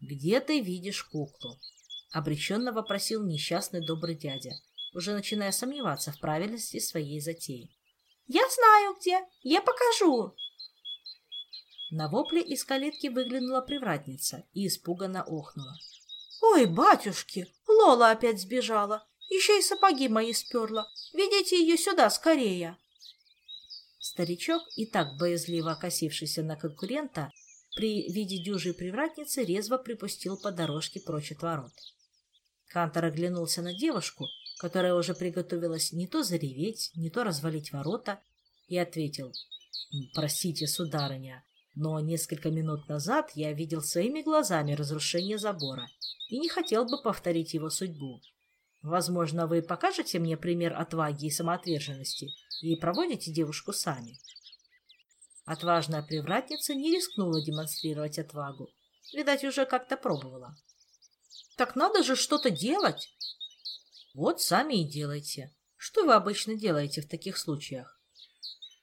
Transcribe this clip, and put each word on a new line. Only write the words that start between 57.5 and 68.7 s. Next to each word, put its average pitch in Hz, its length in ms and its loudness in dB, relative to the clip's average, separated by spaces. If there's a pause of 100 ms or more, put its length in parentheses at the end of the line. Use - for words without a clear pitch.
отвагу. 147 500 -10 (420)
Видать, 277 320 0
уже 269 220 0
как-то 254 320 -2
пробовала. 135 580 -6 (1000)
«Так 247 180 -2
надо 349 280 4
же 254 120 2
что-то 294 340 2
делать!» 226 600 0 (1040)
«Вот 220 280 -2
сами 240 400 2
и 147 80 0
делайте. 147 640 -8 (240)
Что - 280 0
вы 262 80 8
обычно 208 420 2
делаете 151 460 0
в 147 80 -12
таких 185 280 -8
случаях?» 139 640 -8 (840)